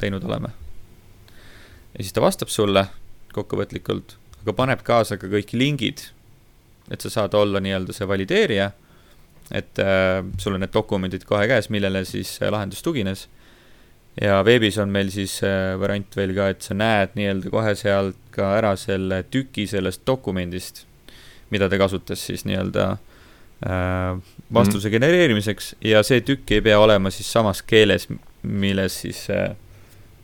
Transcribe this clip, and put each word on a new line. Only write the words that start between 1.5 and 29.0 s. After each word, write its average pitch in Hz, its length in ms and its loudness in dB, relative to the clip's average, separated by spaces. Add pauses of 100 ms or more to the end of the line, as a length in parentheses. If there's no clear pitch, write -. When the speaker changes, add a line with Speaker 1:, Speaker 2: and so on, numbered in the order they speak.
Speaker 1:
Ja - 80 -10
siis 95 100 -10
ta - 120 0
vastab - 260 0
sulle 98 380 2 (440)
kokkuvõtlikult, 101 840 -6 (260)
aga 107 160 -4
paneb 127 240 0
kaasa 110 380 0
ka 95 100 -10
kõik 104 240 -2
lingid, 123 540 -2 (800)
et - 100 -10
sa 107 100 -10
saad 104 280 -2
olla 101 220 2
nii-öelda 95 340 -4
see 98 140 -6
valideerija, 101 640 0 (800)
et, - 260 -6
äh, 95 440 2 (160)
sul 98 160 -2
on 92 60 -4
need 98 120 -6
dokumendid 95 560 -2
kohe 104 200 2
käes, 117 200 0
millele 98 360 -2
siis, 98 360 -8
äh, 101 120 -2
lahendus 98 300 -6
tugines. 101 440 -4 (920)
Ja 98 240 4
veebis 110 340 4
on 101 140 0
meil 98 180 0
siis, 98 320 -6
äh, 95 380 0
variant 101 360 -4
veel 95 180 -2
ka, 98 140 0
et 92 140 -4
sa - 120 -8
näed 104 420 0
nii-öelda 98 340 -4
kohe 107 240 0
sealt 98 420 0 (160)
ka 98 280 0
ära 104 160 2
selle 95 480 -2
tüki 131 440 -4
sellest 95 380 -4
dokumendist, 92 800 -4 (680)
mida 98 180 2
ta 98 100 2
kasutas 95 420 0
siis - 240 -8
nii-öelda, 98 540 -2 (680)
äh, 92 540 -2 (320)
vastuse 104 360 4
Speaker 2:
Mhm. 101 40 2
Speaker 1:
genereerimiseks 113 880 2
ja 107 220 6
see 123 180 4
tükk - 300 -4
ei 104 100 4
pea 104 200 6
olema 101 300 6
siis - 220 -8
samas 107 300 2
keeles, 104 460 4 (340)
milles 98 580 -2